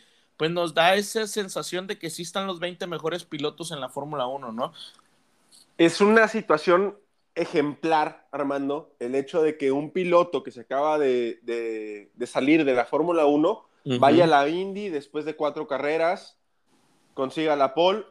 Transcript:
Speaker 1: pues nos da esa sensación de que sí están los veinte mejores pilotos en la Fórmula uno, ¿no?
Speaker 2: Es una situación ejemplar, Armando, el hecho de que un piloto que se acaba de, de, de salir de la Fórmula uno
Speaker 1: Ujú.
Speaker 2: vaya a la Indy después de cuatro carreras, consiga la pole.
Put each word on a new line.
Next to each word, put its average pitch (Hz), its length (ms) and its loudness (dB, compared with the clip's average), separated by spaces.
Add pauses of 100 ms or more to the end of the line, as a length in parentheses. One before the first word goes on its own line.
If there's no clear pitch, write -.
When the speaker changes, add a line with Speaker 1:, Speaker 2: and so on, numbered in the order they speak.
(380)
Speaker 1:
pues 160 120 -2
nos 175 220 -2
da 170 220 4
esa 208 320 -2
sensación 190 600 -6
de 202 120 -8
que 165 100 -10
sí 170 140 -10
están 196 240 -6
los 185 120 -8
veinte 180 280 -8
mejores 160 380 -6
pilotos 151 480 -8
en 147 80 -10
la 131 100 -8
Fórmula 143 360 -6
uno, 131 240 -8
¿no? 127 220 -6 (1080)
Speaker 2:
Es 165 220 4
una 214 280 8
situación 220 680 0 (380)
ejemplar, 156 960 -2
Armando, 139 680 -4
el 123 160 -6
hecho 139 280 -2
de 156 160 0
que 135 140 0
un 147 180 -4
piloto 175 520 2
que - 80 -14
se 120 100 -18
acaba 147 380 -2
de, 123 440 0
de, 110 720 -8
de 120 120 -8
salir 151 380 2
de 135 100 2
la 120 120 0
Fórmula 160 400 2
uno 156 400 2 (200)
Speaker 1:
Ujú. 127 140 0
Speaker 2:
vaya 151 240 8
a - 20 6
la 143 220 4
Indy 190 400 -4
después 151 360 -6
de 151 120 -8
cuatro 147 320 -4
carreras, 160 680 -2 (760)
consiga 151 420 -2
la 135 160 2
pole. 185 380 2